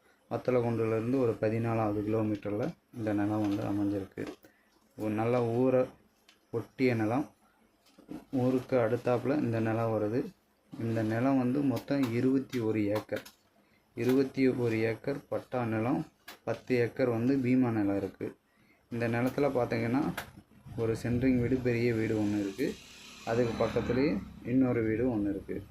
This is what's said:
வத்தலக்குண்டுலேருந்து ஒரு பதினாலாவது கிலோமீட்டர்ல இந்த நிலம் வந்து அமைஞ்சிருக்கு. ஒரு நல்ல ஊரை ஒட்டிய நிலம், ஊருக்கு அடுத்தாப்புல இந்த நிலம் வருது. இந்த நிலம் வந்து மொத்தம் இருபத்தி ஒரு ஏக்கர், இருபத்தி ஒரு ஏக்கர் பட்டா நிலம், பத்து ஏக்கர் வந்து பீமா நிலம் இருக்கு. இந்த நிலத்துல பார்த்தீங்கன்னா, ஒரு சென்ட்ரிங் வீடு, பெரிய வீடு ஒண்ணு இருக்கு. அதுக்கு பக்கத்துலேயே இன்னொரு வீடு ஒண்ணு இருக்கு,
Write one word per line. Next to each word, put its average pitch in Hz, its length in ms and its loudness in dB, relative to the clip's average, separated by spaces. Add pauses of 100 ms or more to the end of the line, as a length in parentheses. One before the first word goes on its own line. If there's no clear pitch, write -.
(320)
வத்தலக்குண்டுலேருந்து 117 880 0
ஒரு 117 220 0
பதினாலாவது 113 680 0
கிலோமீட்டர்ல 107 640 -2 (280)
இந்த 107 160 -2
நிலம் 104 420 0
வந்து 110 80 -4
அமைஞ்சிருக்கு. 101 640 -2 (680)
ஒரு 107 160 -4
நல்ல 120 320 2
ஊரை 127 400 2 (680)
ஒட்டிய 120 440 0
நிலம், 113 340 0 (1000)
ஊருக்கு 127 460 0
அடுத்தாப்புல 120 600 0
இந்த 117 220 0
நிலம் 113 320 0
வருது. 107 340 0 (540)
இந்த 113 240 -2
நிலம் 120 340 2
வந்து 127 240 0
மொத்தம் 131 520 0
இருபத்தி 127 460 0
ஒரு 110 260 0
ஏக்கர், 107 380 -2 (720)
இருபத்தி 131 520 2
ஒரு 120 320 2
ஏக்கர் 113 500 -2
பட்டா 117 360 -4
நிலம், 113 400 0 (380)
பத்து 117 320 -2
ஏக்கர் 123 340 2
வந்து 120 280 2
பீமா 127 340 4
நிலம் 101 260 0
இருக்கு. - 380 -6 (560)
இந்த 117 160 -2
நிலத்துல 127 380 0
பார்த்தீங்கன்னா, 123 680 0 (640)
ஒரு 113 260 0
சென்ட்ரிங் 123 360 2
வீடு, 120 160 2
பெரிய 120 380 2
வீடு 110 280 0
ஒண்ணு 104 180 0
இருக்கு. 98 340 -4 (520)
அதுக்கு 113 400 0
பக்கத்துலேயே 127 560 0 (220)
இன்னொரு 123 400 2
வீடு 110 340 0
ஒண்ணு 101 120 0
இருக்கு, 95 420 -6